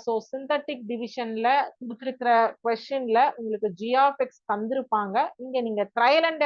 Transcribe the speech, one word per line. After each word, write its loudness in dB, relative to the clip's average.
So -2
சிந்தெடிக் -4
டிவிஷன்ல -4
கொடுத்திருக்கிற -2
கொஸ்டின்ல 0
உங்களுக்கு -4
g -4
of 2
x -20
தந்திருப்பாங்க. -2
இங்க -2
நீங்க -2
ட்ரையல் 4
and -4